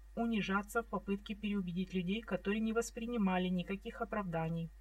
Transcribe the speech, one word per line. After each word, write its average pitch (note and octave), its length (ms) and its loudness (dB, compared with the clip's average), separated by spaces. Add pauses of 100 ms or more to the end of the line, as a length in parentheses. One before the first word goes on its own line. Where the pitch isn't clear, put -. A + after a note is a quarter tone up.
(160)
унижаться G#3 680 2
в - 60 -6
попытке G3+ 480 -2
переубедить F#3+ 580 0
людей, F#3+ 260 2
которые G3+ 400 0
не A3 120 2
воспринимали A3+ 760 2
никаких G3 560 -2
оправданий. E3 680 -2 (100)